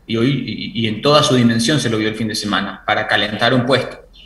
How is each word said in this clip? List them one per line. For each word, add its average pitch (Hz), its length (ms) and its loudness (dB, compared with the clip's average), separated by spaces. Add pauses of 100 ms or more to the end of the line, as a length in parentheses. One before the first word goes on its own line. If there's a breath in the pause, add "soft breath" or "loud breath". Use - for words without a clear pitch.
y 110 100 -4
hoy, 113 580 -2
y, 117 80 -4
y 113 60 0
en 104 140 -4
toda 147 220 4
su 135 120 2
dimensión 117 440 2
se 123 100 -2
lo 110 80 0
vio 107 100 0
el 107 80 -2
fin 113 120 -4
de 104 80 -6
semana, 98 500 -4
para 107 220 0
calentar 107 460 0
un 123 120 2
puesto. - 400 -2 (200 loud breath)